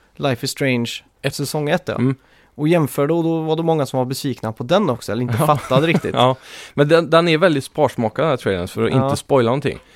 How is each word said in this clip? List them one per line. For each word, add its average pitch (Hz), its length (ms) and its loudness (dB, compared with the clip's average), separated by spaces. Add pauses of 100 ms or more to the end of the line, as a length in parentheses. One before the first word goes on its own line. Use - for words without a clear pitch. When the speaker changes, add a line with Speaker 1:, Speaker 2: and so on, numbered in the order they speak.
(160)
Speaker 1:
Life 139 300 -2
is 131 60 -6
Strange 123 380 -2 (320)
Speaker 2:
Ett. - 140 -4
Speaker 1:
säsong 147 340 -4
ett, - 160 0
ja. 110 100 -4
Speaker 2:
Mm. 131 200 0 (400)
Speaker 1:
Och 151 120 -2
jämförde, 151 460 2
och 170 100 0
då 165 180 -2
var 160 140 -2
det 165 80 -2
många 160 220 0
som 135 120 -6
var 127 80 0
besvikna 127 480 -6
på 123 100 -10
den 175 260 2
också, 117 220 -6
eller 113 100 -2
inte 117 180 -2
Speaker 2:
Ja. 151 60 2
Speaker 1:
fattade 151 420 2
riktigt. - 260 0
Speaker 2:
<laughs> - 20 -6
Ja, 127 200 4 (380)
men 147 140 2
den, 165 220 4
den 165 180 4
är 160 100 4
väldigt 156 260 2
sparsmakad, 127 640 -2
den 165 40 0
här 131 80 0
trailern, 92 300 -2
för 110 180 -4
att - 80 0
Speaker 1:
Ja. 131 120 4
Speaker 2:
inte 139 120 -2
spoila 131 320 2
någonting. 131 300 -2 (160)